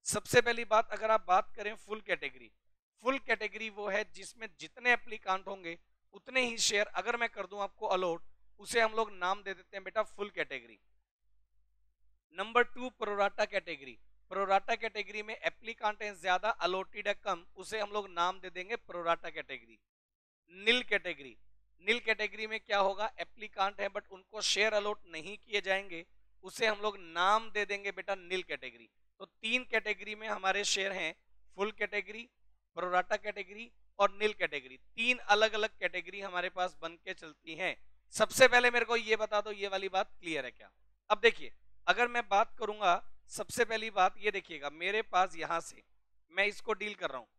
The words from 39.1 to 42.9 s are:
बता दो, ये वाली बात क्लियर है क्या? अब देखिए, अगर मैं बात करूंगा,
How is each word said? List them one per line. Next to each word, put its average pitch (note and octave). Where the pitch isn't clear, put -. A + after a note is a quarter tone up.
बता G#3+
दो, G#3
ये G3+
वाली F#3+
बात F#3+
क्लियर D#3
है B2
क्या? G2+
अब G#3+
देखिए, A3
अगर G#3+
मैं A#3+
बात G#3
करूंगा, G#3